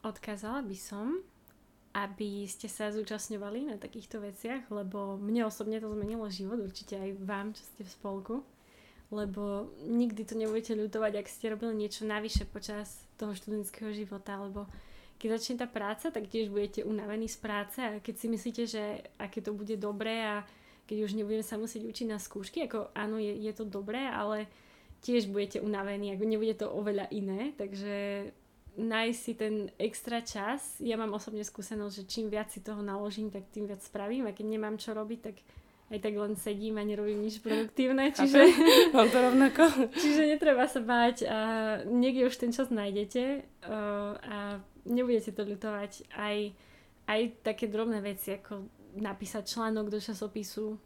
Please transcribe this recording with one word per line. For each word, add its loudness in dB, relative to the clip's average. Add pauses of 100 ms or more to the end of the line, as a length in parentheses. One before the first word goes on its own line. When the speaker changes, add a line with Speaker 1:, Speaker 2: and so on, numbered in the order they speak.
Speaker 1:
Odkázala -8
by -8
som, -6 (720)
aby -6
ste -10
sa -6
zúčastňovali -6
na -6
takýchto -12
veciach, -8
lebo -6
mne 0
osobne -6
to -6
zmenilo -4
život, -6
určite -10
aj -6
vám, -6
čo -16
ste -18
v -16
spolku. -8 (760)
Lebo -4 (160)
nikdy 0
to -4
nebudete -2
ľutovať, 0
ak -6
ste -6
robili -4
niečo -4
navyše -2
počas -10 (160)
toho -4
študentského -6
života, -8
lebo -8 (480)
keď -2
začne -4
tá -4
práca, -4
tak -6
tiež -2
budete -2
unavení -2
z -8
práce -4
a -4
keď -8
si -8
myslíte, -2
že -4 (360)
aké -6
to -4
bude -4
dobré -2
a -2 (520)
keď -4
už -2
nebudeme -2
sa -6
musieť -6
učiť -4
na -4
skúšky, -6
ako -4
áno, -2
je, -2
je -6
to -8
dobré, -4
ale -2 (560)
tiež 2
budete -2
unavení, -2
ako -2
nebude 2
to -4
oveľa -2
iné, -2
takže -4 (460)
nájsť 0
si -6
ten 0 (200)
extra -2
čas. -4
Ja 0
mám -2
osobne -6
skúsenosť, -8 (100)
že -16
čím -4
viac -2
si -12
toho -8
naložím, -4
tak -10
tým -6
viac -8
spravím -4
a -8
keď -8
nemám -2
čo -6
robiť, -6
tak -10 (560)
aj -4
tak -2
len -2
sedím -2
a -2
nerobím 0
nič -4
produktívne, 2
Speaker 2:
Chápem. 4
Speaker 1:
čiže 10 (280)
Speaker 2:
<laughs> 10
Mám 10
to 6
rovnako. 8 (280)
Speaker 1:
Čiže 6
netreba 6
sa 2
báť 4
a 0 (460)
niekde 6
už -8
ten 2
čas 0
nájdete, 0 (200)
eh, -4
a -8 (240)
nebudete 2
to -4
ľutovať. -6
Aj, -2 (760)
aj 4 (220)
také 0
drobné 0
veci, -6
ako -8 (320)
napísať -6
článok 0
do -2
časopisu -6